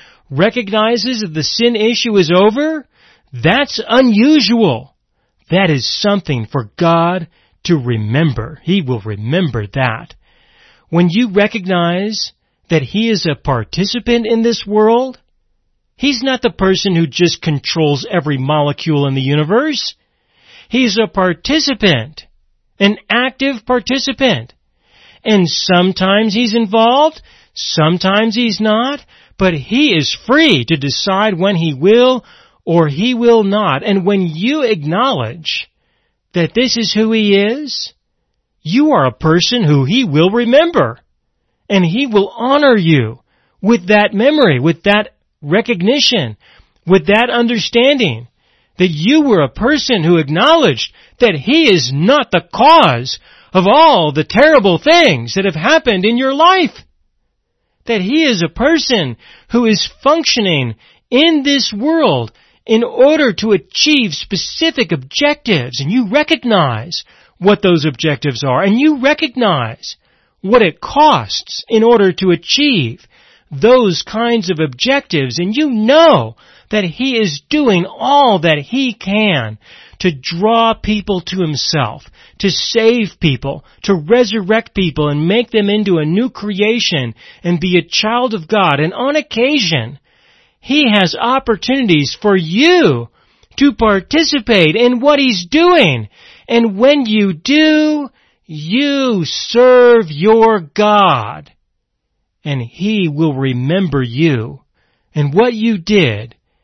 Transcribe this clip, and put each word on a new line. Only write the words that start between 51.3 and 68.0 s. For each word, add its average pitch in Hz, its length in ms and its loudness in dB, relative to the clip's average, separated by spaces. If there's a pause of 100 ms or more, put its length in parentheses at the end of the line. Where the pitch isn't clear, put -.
He 247 380 2
is 131 200 0
not 220 380 0
the 175 220 -2
cause 233 640 4 (320)
of 180 160 0
all 233 460 4
the 151 140 -2
terrible 220 540 4
things 233 520 2
that 190 120 -2
have 185 100 -2
happened 214 500 0
in 233 120 0
your 262 180 -2
life. 339 420 2 (1120)
That 220 140 -2
He 269 220 0
is 226 200 0
a 165 100 -4
person 233 640 -2 (340)
who 240 140 0
is 214 260 0 (120)
functioning 196 720 0 (340)
in 302 340 2
this 277 320 -2
world 214 560 0 (340)
in 226 180 2
order 277 500 2
to 214 180 -2
achieve 240 600 0
specific - 800 -4
objectives, 156 920 -4
and 139 100 -4
you 226 200 -2
recognize 196 920 -2 (360)
what 196 240 2
those 170 220 2
objectives 147 580 -4